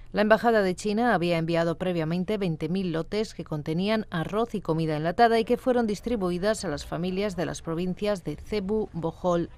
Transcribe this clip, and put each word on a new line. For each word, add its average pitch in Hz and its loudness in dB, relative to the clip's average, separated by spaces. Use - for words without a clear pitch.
La 196 0
Embajada 220 6
de 185 2
China 220 2
había 170 2
enviado 165 2
previamente 180 0
veinte 165 -2
mil 185 -2
lotes 208 -2
que 160 -10
contenían 165 -2
arroz 185 -2
y 196 -2
comida 156 -2
enlatada 226 4
y 226 0
que 240 2
fueron 240 2
distribuidas 202 -2
a - -2
las 143 -4
familias 185 -4
de 170 -2
las 147 -6
provincias 185 -2
de 151 -6
Cebu, 214 -4
Bohol, 165 0